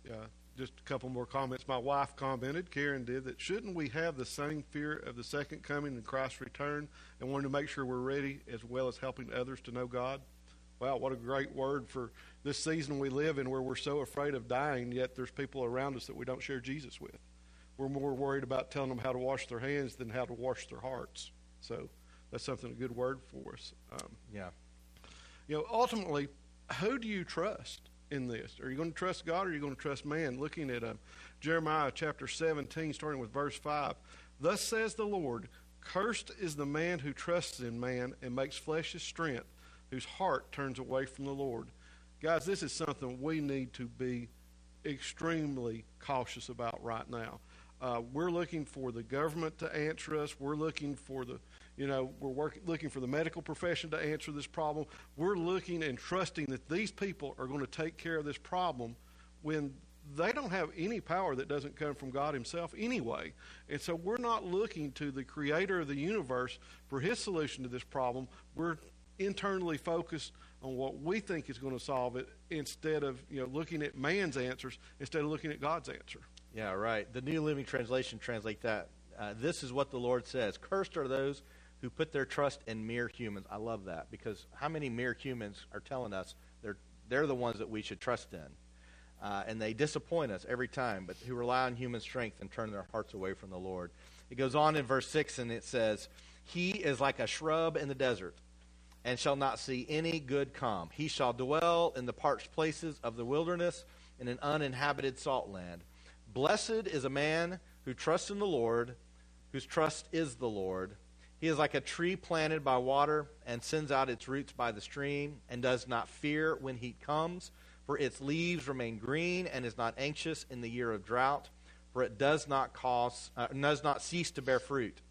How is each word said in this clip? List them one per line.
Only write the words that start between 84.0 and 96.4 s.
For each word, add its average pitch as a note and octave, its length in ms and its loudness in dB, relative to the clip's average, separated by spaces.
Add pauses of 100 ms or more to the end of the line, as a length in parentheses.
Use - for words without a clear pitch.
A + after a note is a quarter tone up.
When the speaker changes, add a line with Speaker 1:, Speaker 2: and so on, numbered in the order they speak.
Speaker 2:
because A2 460 -8
how C#3+ 120 -2
many D3+ 220 -2
mere A#2+ 240 0
humans A2+ 580 -6
are G#2 80 -6
telling B2 320 -6
us F#2+ 220 -4 (300)
they're, G#2 160 -6 (280)
they're C3+ 200 4
the C#3 80 4
ones A#2+ 240 0
that G#2+ 100 -4
we G#2+ 140 -2
should - 180 -6
trust - 320 0
in? D2+ 240 -12 (640)
Uh, G2+ 240 -2
and A2 160 -2
they A2 140 0
disappoint D3+ 560 2
us F#2 180 -4
every B2 180 0
time, A2 380 0
but F2+ 120 -10
who B2 180 -6
rely B2 320 4
on B2 80 -2
human A#2+ 260 -4
strength A#2 400 -4
and G2 100 -10
turn A2 200 -4
their G2 200 -6
hearts A2 220 -4
away F#2+ 220 -2
from F#2+ 160 -14
the F#2 80 -6
Lord. F2+ 320 -4 (400)
It B2+ 40 -10
goes C3 200 2
on D#3 200 8
in C#3 120 2
verse B2+ 200 4
six, - 300 2
and A#2+ 140 -2
it A#2 120 -4
says, A2 460 2 (340)